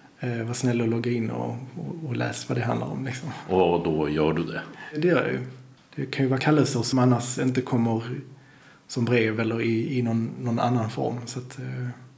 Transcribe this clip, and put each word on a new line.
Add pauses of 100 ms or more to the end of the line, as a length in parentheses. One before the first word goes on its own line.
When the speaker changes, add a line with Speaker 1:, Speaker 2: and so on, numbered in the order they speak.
(200)
Speaker 1:
Eh,
var
snäll
och
logga
in
och,
och,
och
läs
vad
det
handlar
om,
liksom. (200)
Speaker 2:
Och
då
gör
du
det? (340)
Speaker 1:
Det
gör
jag
ju. (540)
Det
kan
ju
vara
kallelser
som
annars
inte
kommer (840)
som
brev
eller
i,
i
någon, (100)
någon
annan
form. (100)
Så
att,
eh. (300)